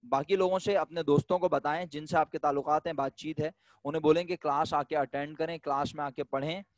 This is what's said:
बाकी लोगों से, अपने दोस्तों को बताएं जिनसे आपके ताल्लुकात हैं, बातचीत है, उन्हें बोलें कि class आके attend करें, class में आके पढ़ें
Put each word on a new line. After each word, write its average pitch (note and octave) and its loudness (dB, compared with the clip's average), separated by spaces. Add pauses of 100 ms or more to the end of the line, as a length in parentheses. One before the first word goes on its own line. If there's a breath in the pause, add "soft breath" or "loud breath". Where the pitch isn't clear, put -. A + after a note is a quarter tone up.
बाकी C#3+ 0
लोगों F#3 2
से, G3+ 0
अपने E3 0
दोस्तों D3 2
को F3+ 2
बताएं D3+ -2
जिनसे D#3 -4
आपके D#3 0
ताल्लुकात D3 0
हैं, D#3+ -4
बातचीत C#3+ -4
है, D#3 -2 (340 soft breath)
उन्हें D#3 -2
बोलें D#3+ 4
कि F3 -4
class D3+ -2
आके D3 -2
attend C#3+ -2
करें, D#3+ -4
class C#3 -2
में D3 -6
आके C#3 -6
पढ़ें D#3 -4 (140)